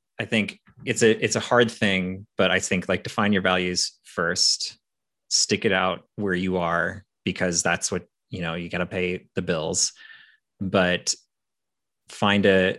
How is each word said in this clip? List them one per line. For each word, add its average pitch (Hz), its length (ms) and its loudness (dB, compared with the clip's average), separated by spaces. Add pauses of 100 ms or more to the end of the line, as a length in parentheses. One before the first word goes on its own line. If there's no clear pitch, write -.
(180)
I 110 60 -4
think 104 360 -2 (260)
it's 120 160 -2
a, 110 200 6
it's 117 140 0
a 117 40 0
hard 120 300 4
thing, 95 560 -2 (120)
but 95 120 4
I 92 100 2
think, 92 280 -2
like, 92 140 0
define 104 320 0
your 92 80 2
values 90 500 0 (120)
first, - 760 -2 (500)
stick - 380 0
it 101 60 2
out 92 320 0 (120)
where 98 180 -2
you 92 220 0
are, 87 480 -2 (200)
because 87 380 -2
that's 85 300 -2
what, 90 140 -4 (240)
you 90 100 -10
know, 82 140 -6
you 87 160 -8
gotta 90 160 -2
pay 90 480 -4
the 92 80 -4
bills, 85 500 -2 (680)
but 92 540 0 (960)
find 101 380 2
a, 95 320 4